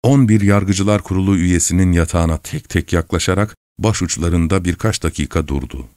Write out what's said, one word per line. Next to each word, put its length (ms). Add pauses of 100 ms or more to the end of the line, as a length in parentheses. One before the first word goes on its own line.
On 260
bir 120
Yargıcılar 640
Kurulu 340
üyesinin 540
yatağına 460
tek 320
tek 240
yaklaşarak 640 (240)
başuçlarında 840
birkaç 380
dakika 440
durdu. 500